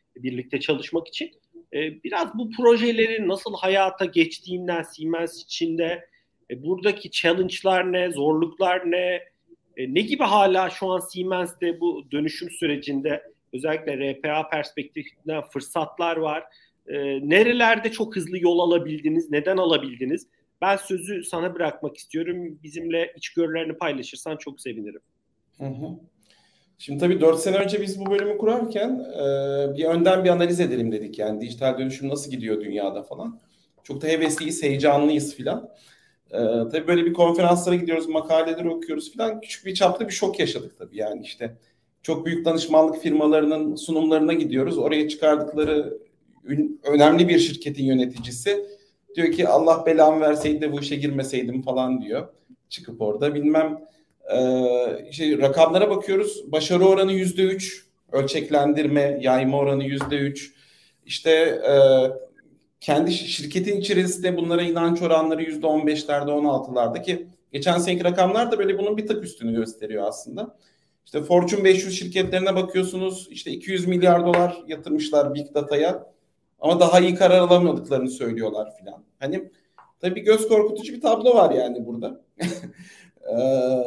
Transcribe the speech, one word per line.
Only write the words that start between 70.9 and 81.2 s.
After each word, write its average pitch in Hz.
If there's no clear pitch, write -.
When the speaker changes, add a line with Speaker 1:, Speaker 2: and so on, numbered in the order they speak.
Speaker 2:
İşte -
Fortune 180
beş 190
yüz 185
şirketlerine 185
bakıyorsunuz, 185
işte -
iki 180
yüz 175
milyar 175
dolar 175
yatırmışlar 147
Big 147
Data'ya 151
ama 170
daha 175
iyi 180
karar 185
alamadıklarını 170
söylüyorlar 110
filan. -
Hani 156
tabii 185
bir 214
göz 214
korkutucu 214
bir -
tablo 233